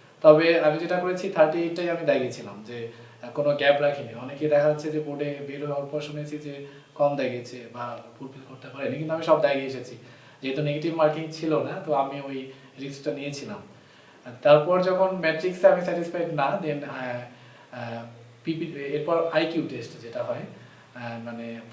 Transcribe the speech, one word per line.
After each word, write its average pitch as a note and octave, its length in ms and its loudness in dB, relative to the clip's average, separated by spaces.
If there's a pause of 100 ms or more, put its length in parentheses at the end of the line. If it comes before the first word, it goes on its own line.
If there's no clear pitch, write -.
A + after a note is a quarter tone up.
(220)
তবে D#3+ 380 8
আমি D3+ 180 4
যেটা F3 180 -2
করেছি F3+ 340 -2
থার্টি D#3+ 280 4
এইটটাই E3+ 320 -2
আমি E3 160 -2
দাগিয়েছিলাম, A#2+ 600 -2
যে, A#2+ 220 -10 (340)
আহ, B2 80 -12
কোনো C#3+ 260 0
গ্যাপ C#3+ 240 6
রাখিনি। B2 340 0
অনেকে C3 340 -4
দেখা D3 200 6
যাচ্ছে D3+ 220 0
যে D3+ 100 -2
বোর্ডে C#3+ 360 -4 (120)
বের D3 180 -8
হওয়ার C#3+ 200 -4
পর D3 140 -4
শুনেছি D3 380 -8
যে C#3+ 280 -12 (280)
কম C#3+ 220 2
দাগিয়েছে B2 440 -4 (120)
বা A#2+ 260 -8 (200)
ফুলফিল - 300 -14
করতে - 200 -18
পারেনি, C#3 280 -6
কিন্তু D#3+ 180 -4
আমি E3 100 -4
সব D3+ 180 6
দাগিয়ে C#3 240 2
এসেছি। B2 300 -8 (460)
যেহেতু C3+ 200 -2
নেগেটিভ D3+ 320 -2
মার্কিং D#3 380 2
ছিল D#3 260 0
না, D3 280 -4
তো D#3 60 0
আমি C#3 280 0
ওই C3 320 -10 (280)
রিস্কটা C#3 320 -6
নিয়েছিলাম। C3 500 -8 (800)
তারপর D#3 400 8
যখন F#3 340 2
ম্যাট্রিক্সে E3+ 520 4
আমি F3+ 140 6
স্যাটিসফাইড E3+ 520 -4
না, C#3+ 280 0
then, C#3+ 220 -4
আহ, B2+ 360 -8 (520)
আহ, A#2 320 -10 (400)
পিপি, D#3 360 -6
এরপর D3+ 520 0
আইকিউ D#3+ 380 0
টেস্ট A#2+ 320 -12
যেটা A#2 200 -8
হয়, B2 200 -4 (520)
আহ, A#2 300 -10
মানে A#2 360 -10 (120)